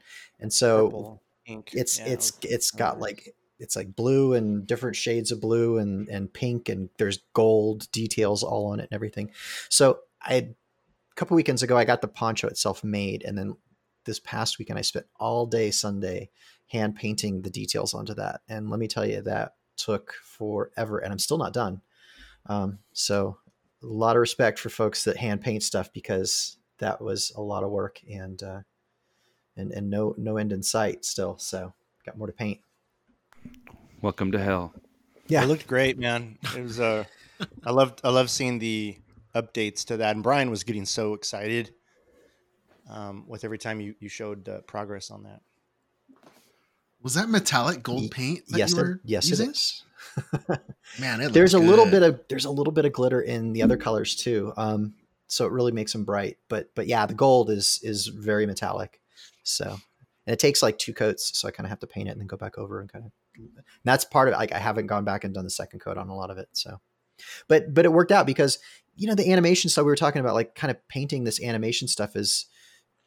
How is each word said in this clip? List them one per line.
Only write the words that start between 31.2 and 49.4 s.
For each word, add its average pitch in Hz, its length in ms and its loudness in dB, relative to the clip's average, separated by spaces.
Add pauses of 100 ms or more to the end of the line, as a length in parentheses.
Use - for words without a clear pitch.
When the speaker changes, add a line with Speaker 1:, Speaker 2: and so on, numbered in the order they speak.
Speaker 1:
So 92 340 -10 (320)
got - 140 -16
more 107 80 -10
to 101 80 -10
paint. 104 260 -6 (1400)
Speaker 3:
Welcome 98 300 -2
to 107 60 0
hell. 95 360 -2 (520)
Speaker 1:
Yeah. 151 160 2
Speaker 2:
It 127 40 2
looked 151 200 0
great, 131 320 0
man. 120 400 -4 (160)
It 127 80 -10
was, 117 160 -10
uh, 110 260 0 (600)
I 117 60 -4
loved, 127 340 2
I 127 60 2
loved 127 200 4
seeing 123 280 -2
the 107 400 -4 (360)
updates 113 520 -4
to 117 100 -6
that. 107 180 0
And 107 80 -6
Brian 131 280 2
was 98 140 -6
getting 104 200 -6
so 107 300 -2
excited, 107 580 -6 (1200)
um, 104 360 -14
with 113 180 -14
every 110 140 -6
time 110 220 -8
you, 104 180 -10
you 104 100 -16
showed, 101 400 -12
uh, 101 120 -10
progress 101 500 -12
on 104 140 -18
that. 104 160 -20 (1600)
Speaker 4:
Was 127 120 -4
that 214 140 2
metallic 139 540 2
gold 123 200 -2
Speaker 1:
Ye-, 110 60 -4
Speaker 4:
paint 135 400 -4
that 110 100 -2
Speaker 1:
yes, 107 140 4
Speaker 4:
you 170 60 2
Speaker 1:
it, - 40 4
Speaker 4:
were 180 220 -2
Speaker 1:
yes, 110 220 0
it 170 40 2
Speaker 4:
using? 226 200 2